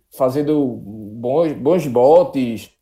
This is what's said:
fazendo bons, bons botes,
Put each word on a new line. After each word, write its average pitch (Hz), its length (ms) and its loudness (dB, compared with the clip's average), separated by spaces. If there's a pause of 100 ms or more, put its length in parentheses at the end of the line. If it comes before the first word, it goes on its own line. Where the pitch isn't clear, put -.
(160)
fazendo 135 680 -2
bons, 117 680 -4
bons 147 340 0
botes, 127 840 2 (100)